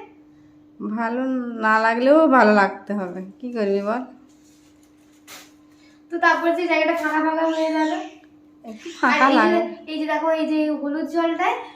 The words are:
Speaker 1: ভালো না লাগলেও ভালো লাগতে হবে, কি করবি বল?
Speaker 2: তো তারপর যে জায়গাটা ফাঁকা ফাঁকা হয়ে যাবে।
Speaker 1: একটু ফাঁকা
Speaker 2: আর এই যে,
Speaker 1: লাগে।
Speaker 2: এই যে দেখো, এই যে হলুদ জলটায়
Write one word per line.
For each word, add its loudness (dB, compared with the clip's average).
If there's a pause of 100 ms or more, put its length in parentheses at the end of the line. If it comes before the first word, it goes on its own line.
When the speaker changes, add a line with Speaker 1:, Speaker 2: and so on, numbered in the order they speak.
(960)
Speaker 1:
ভালো -4 (360)
না 2
লাগলেও 4
ভালো 6
লাগতে 0
হবে, -8 (140)
কি -12
করবি -2
বল? -4 (2000)
Speaker 2:
তো -6
তারপর 2
যে -2
জায়গাটা 0
ফাঁকা -2
ফাঁকা 0
হয়ে 0
যাবে। -4 (520)
Speaker 1:
একটু -18 (120)
ফাঁকা 2
Speaker 2:
আর 4
এই 4
যে, 6
Speaker 1:
লাগে। 0
Speaker 2:
এই -6
যে -4
দেখো, -2
এই 0
যে 0
হলুদ -4
জলটায় -2 (220)